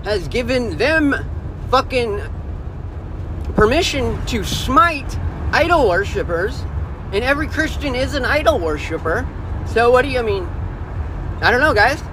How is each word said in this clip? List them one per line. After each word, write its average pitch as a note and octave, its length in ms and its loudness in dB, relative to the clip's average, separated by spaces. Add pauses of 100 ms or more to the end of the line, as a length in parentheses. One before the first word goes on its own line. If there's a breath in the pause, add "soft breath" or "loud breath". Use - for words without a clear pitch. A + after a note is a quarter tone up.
has G3+ 240 -2
given A#3 480 0
them C#4+ 380 2 (560)
fucking B3 500 0 (1300)
permission A#3+ 720 2
to G#3+ 180 -2
smite D4 720 2 (340)
idol D#4 360 4
worshipers, F3 760 -2 (500)
and G#3 120 0
every C#4+ 220 2
Christian D4 480 -2
is C4 200 -2
an C4+ 100 -2
idol D4 340 4
worshiper. E3 680 -2 (400)
So A#3+ 240 4
what B3 120 6
do B3 60 0
you, C4 100 -2
I A#3+ 40 0
mean, G3 240 -2 (920)
I E3+ 100 4
don't A#3+ 100 4
know, D4+ 120 4
guys. A#3+ 280 4 (120)